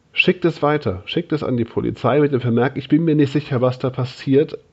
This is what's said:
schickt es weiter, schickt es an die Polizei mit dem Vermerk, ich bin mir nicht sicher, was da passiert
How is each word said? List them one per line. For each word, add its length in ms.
schickt 340
es 160
weiter, 440
schickt 260
es 120
an 140
die 80
Polizei 540
mit 140
dem 80
Vermerk, 340
ich 140
bin 160
mir 100
nicht 160
sicher, 300
was 180
da 100
passiert 680